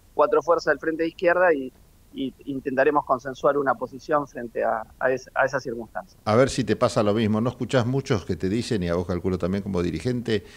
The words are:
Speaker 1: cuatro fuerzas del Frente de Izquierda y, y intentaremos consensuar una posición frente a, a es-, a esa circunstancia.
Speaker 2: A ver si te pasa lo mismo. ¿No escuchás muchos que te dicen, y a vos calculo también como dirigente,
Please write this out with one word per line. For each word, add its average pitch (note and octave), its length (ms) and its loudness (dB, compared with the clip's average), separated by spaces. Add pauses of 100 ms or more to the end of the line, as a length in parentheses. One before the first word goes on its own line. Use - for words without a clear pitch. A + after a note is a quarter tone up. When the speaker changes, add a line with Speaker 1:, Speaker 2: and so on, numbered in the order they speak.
(160)
Speaker 1:
cuatro D3+ 260 4
fuerzas E3 300 2
del C#3 80 0
Frente D#3+ 240 -2
de E3 60 -2
Izquierda F3 440 2
y, C3+ 180 -6 (420)
y C3+ 200 -6 (120)
intentaremos C#3 600 0
consensuar C#3 500 0
una C3+ 200 0
posición C3+ 520 -4
frente A#2+ 360 -8
a, A2+ 180 -2 (180)
a C3 120 2
es-, B2+ 240 -4
a C3+ 100 2
esa C3+ 140 -2
circunstancia. A#2 640 -10
Speaker 2:
A G#2+ 100 2
ver B2+ 140 6
si C3 140 -2
te G#2 120 0
pasa A#2 280 2
lo G#2 100 4
mismo. G#2+ 280 2
¿No B2 100 -2
escuchás A#2+ 340 0
muchos C3 400 -2
que F#2 100 -4
te F#2 140 -2
dicen, A2 320 0
y F2 60 -2
a E2+ 80 0
vos F2+ 100 0
calculo F#2 320 -2
también F#2 240 -2
como F#2 220 -2
dirigente, G#2+ 600 -2 (140)